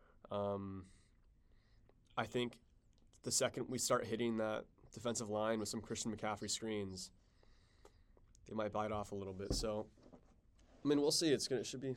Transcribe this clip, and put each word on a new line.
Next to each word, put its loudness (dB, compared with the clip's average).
Um, -2
I 0
think -2
the -4
second 2
we -2
start 4
hitting 2
that 0
defensive -2
line 2
with -2
some -4
Christian -4
McCaffrey -2
screens, -4
they -6
might -2
bite 0
off -4
a -4
little -4
bit. -4
So, 0
I 2
mean, 6
we'll 6
see. 4
It's 4
gonna, 2
it -4
should -6
be, -2